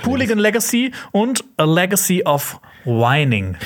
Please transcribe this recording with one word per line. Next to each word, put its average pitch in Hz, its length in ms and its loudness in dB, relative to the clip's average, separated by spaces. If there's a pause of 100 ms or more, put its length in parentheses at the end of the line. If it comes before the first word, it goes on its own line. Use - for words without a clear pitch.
Hooligan 233 320 0
Legacy 226 540 0 (200)
und 233 320 0 (140)
A 156 60 2
Legacy 180 640 0
of 143 340 -2 (240)
Whining. 117 720 2 (100)